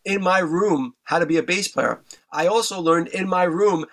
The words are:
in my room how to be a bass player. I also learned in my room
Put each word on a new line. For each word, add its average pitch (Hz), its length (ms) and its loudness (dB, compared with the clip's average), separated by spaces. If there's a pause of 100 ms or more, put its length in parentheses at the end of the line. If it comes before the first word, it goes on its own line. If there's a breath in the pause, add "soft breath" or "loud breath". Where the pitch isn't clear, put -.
in 196 180 -4
my 185 160 4
room 165 560 0 (100)
how 165 140 0
to 165 80 0
be 165 100 0
a 156 60 2
bass 185 260 -2
player. 117 320 -4 (320 loud breath)
I 156 140 0
also 208 340 0
learned 170 280 2
in 190 200 -4
my 185 160 2
room 180 480 2